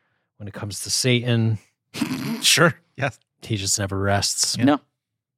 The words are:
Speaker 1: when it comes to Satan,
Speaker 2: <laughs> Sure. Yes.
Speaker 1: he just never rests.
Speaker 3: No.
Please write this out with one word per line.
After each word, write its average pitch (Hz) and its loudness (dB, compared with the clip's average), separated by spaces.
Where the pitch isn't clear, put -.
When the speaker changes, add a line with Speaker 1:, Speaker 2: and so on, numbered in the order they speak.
Speaker 1:
when 104 -14
it - -14
comes 101 -10
to - -10
Satan, 117 2
Speaker 2:
<laughs> - -6
Sure. 160 4
Yes. 131 -4
Speaker 1:
he 110 -4
just 98 -2
never 98 -2
rests. - 0
Speaker 3:
No. 139 2